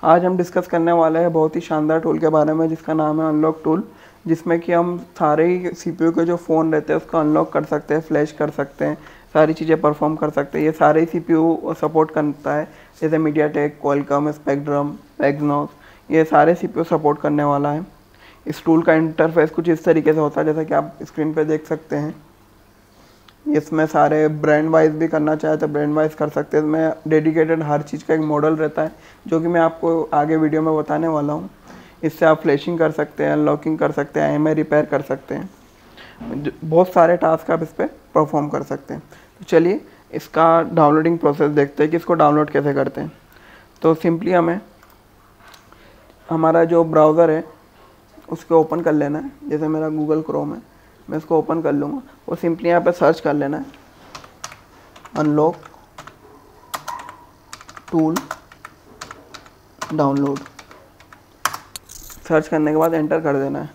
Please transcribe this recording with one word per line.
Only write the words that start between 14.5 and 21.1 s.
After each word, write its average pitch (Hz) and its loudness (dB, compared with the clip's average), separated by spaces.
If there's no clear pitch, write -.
Exynos, 147 0
ये 156 4
सारे 156 4
सीपीयू 165 -4
support 151 0
करने 147 0
वाला 143 0
है। 160 -6
इस - -10
tool 165 4
का 165 4
इंटरफेस 160 2
कुछ 170 -4
इस 160 0
तरीके 156 4
से 156 2
होता 151 0
है, 156 0
जैसा 156 0
कि 160 -4
आप 151 -2
screen 151 -4